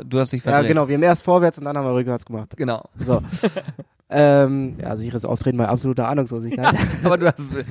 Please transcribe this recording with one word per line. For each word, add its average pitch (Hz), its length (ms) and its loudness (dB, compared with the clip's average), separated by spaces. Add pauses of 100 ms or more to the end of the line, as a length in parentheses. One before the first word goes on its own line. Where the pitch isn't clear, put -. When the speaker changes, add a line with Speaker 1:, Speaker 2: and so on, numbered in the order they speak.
Speaker 1:
ver-, - 20 -12
du 127 140 -2
hast 131 140 0
dich 127 100 -4
Speaker 2:
Ja, - 100 -2
Speaker 1:
verdreht. 143 160 4
Speaker 2:
genau, 151 200 2
wir 143 60 -2
haben 147 80 0
erst 170 200 4
vorwärts 175 360 4
und 143 80 -12
dann 147 100 -6
haben 139 80 -4
wir 127 80 -2
rückwärts 123 320 -2
gemacht. 107 320 -12
Speaker 1:
Genau. 123 280 -4 (140)
Speaker 2:
So. - 280 0
Speaker 1:
<laughs> - 60 -16 (800)
Speaker 2:
Ähm, 139 720 4
ja, 110 140 -6
sicheres 113 280 -6
Auftreten 123 320 -2
bei 120 120 0
absoluter 123 400 0
Ahnungslosigkeit. 123 640 -2 (160)
Speaker 1:
<laughs> - 140 -4
Aber 180 120 4
du 175 100 2
hast, 156 100 4 (340)